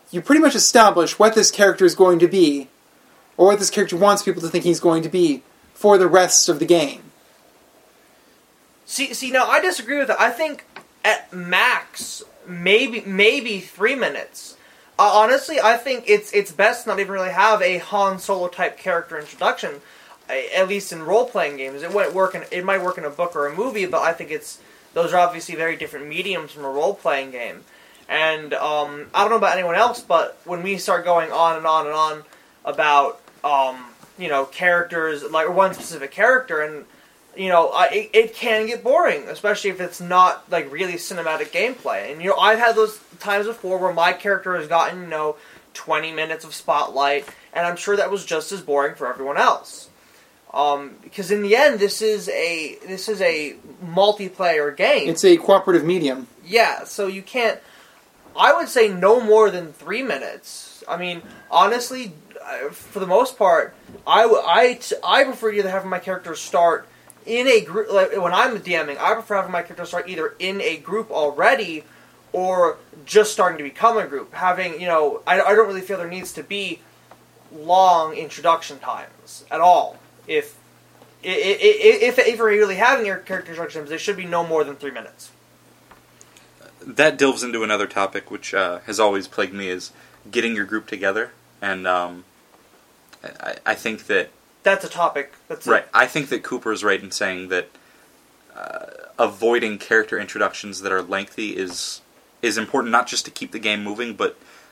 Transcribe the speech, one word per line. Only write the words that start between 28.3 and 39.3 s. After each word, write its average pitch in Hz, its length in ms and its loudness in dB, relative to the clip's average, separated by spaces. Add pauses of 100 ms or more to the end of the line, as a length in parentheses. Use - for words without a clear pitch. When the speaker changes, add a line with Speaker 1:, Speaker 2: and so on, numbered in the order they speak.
Speaker 2:
um, 147 580 -4
I 190 80 2
don't 214 80 2
know 226 80 2
about 185 180 2
anyone 180 200 -2
else, 233 260 2
but - 440 0
when 175 180 -8
we 196 140 -4
start 175 280 -2
going 170 260 2
on 165 260 2
and 160 100 -4
on 156 180 2
and 151 80 -6
on 156 300 -2 (420)
about, 143 560 2 (220)
um, 131 420 0 (320)
you 180 120 -8
know, 135 160 0
characters, 165 840 -2
like, 160 240 0
one 185 220 2
specific 151 340 -12
character, 226 520 0
and, 151 240 -10 (500)
you 185 140 -6
know, 165 200 6
I, 175 200 4
it, 208 240 -4
it 226 200 4
can 220 320 -2
get 233 180 -8
boring, 254 440 2
especially 202 420 -2